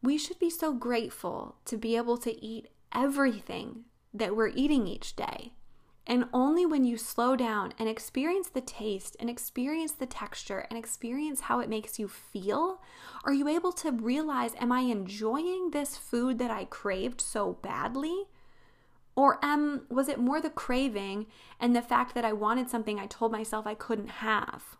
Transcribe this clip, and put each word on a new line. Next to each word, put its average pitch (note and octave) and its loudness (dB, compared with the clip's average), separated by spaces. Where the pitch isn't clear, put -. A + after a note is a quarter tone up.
We C#4 4
should D#4+ -6
be E4+ 4
so D#4+ -2
grateful A#3 -2
to A3+ -4
be A3+ 0
able A#3+ 2
to A#3+ -4
eat A3 -12
everything A#3+ 0
that G3+ -2
we're A3 4
eating C4+ 4
each - -8
day. - -8
And B3 4
only D4 6
when D4+ 6
you A#3 4
slow A#3+ 2
down A3 0
and A3 0
experience D#4 0
the C4 -4
taste G#3+ -6
and A#3 -4
experience D4 -4
the - -6
texture - -8
and A3+ -6
experience C4 -4
how A#3 0
it A#3+ -4
makes G#3+ -6
you G#3 -4
feel, A#3+ -2
are C#4 2
you C#4 4
able E4+ 2
to E4 -2
realize, B3 0
"Am A#3+ 0
I B3 4
enjoying B3 0
this D4 -4
food B3 0
that A#3+ 0
I G#3 -4
craved G3 -4
so G3 0
badly?" C4+ -4
Or C4+ 8
am, D4 2
was C4 2
it C4+ -2
more C4 4
the D#4 0
craving G#3+ -2
and A#3+ 6
the A#3+ 4
fact B3 2
that A#3+ 0
I G#3+ 2
wanted A3+ 0
something G#3+ -2
I G3 -6
told A3+ 0
myself G#3+ -4
I G#3+ -6
couldn't G#3+ -4
have? - -2